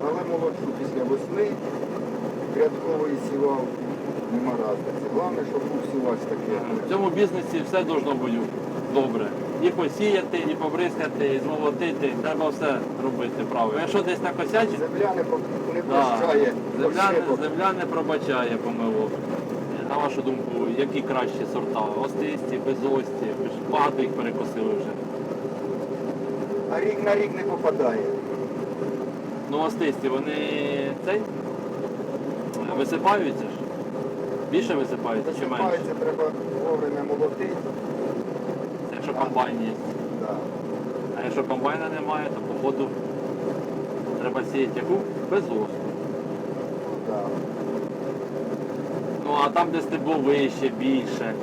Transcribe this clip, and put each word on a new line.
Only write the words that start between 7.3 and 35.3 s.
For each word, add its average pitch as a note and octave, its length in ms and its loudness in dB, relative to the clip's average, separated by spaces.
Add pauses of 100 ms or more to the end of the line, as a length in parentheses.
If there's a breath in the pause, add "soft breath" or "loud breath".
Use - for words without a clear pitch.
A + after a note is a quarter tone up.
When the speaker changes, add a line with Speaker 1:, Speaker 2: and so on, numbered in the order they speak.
Speaker 2:
все F#3 160 4
должно C#3+ 300 2
бути B2 240 0 (560)
добре. A#2 320 4 (360)
І F3 80 6
посіяти, F#3 680 2 (120)
і D3+ 40 2
побризкати, D3+ 800 0
і C3+ 60 2
змолотити. D3 720 2 (100)
Треба D#3 260 2
все C#3 300 2 (240)
робити A#2+ 500 0
правильно. A#2 280 2
Якщо F3 220 2
десь E3+ 200 0
накосячить, D3 560 2
Speaker 1:
Земля F#3+ 380 2
не - 80 2
по-, - 140 0 (360)
не F3 80 0
Speaker 2:
да. C3 340 4
Speaker 1:
прощає C#3+ 360 6 (280)
Speaker 2:
Земля... F3+ 320 6
Не, E3+ 60 6
Speaker 1:
ошибок. C#3 240 2
Speaker 2:
земля E3 360 2
не F3 80 -2
пробачає C3+ 680 2
помилок. A2+ 540 2 (760)
На C#3 80 0
вашу C#3 260 2
думку, A#2+ 560 0
які C#3 220 2
кращі C3 520 0
сорта? A2+ 280 0 (240)
Остисті, - 520 0 (100)
безості? C3 600 0 (160)
Ви B2 40 0
ж A2+ 60 -4 (180)
багато C#3+ 320 4
їх A#2+ 80 2
перекосили A2+ 580 -2 (100)
вже. G2 120 -2 (1800)
Speaker 1:
А - 60 2
рік G3+ 240 2
на G3+ 100 6
рік G3+ 220 2
не - 60 -4
попадає. F3 600 2 (1500)
Speaker 2:
Ну, C#3+ 100 0
остисті, D3 480 2
вони C#3+ 280 0 (680)
цей? G3+ 160 2 (1600)
Висипаються E3 640 2
ж? - 60 -4 (1040)
Більше F#3+ 220 2
висипаються A#2 640 -2